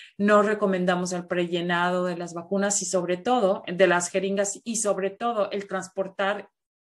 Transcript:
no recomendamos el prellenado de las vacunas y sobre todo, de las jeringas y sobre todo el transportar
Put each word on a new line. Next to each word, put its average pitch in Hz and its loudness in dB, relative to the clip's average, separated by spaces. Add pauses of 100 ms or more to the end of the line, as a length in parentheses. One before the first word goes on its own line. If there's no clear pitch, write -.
(180)
no 208 6
recomendamos 185 0
el 175 -6
prellenado 175 0
de 175 -4
las 170 -8
vacunas 196 -2
y 180 -6
sobre 180 0
todo, 202 2
de 180 4
las 175 2
jeringas 196 -2
y 226 -6
sobre 190 0
todo 214 -2
el 196 -6
transportar 190 -4 (360)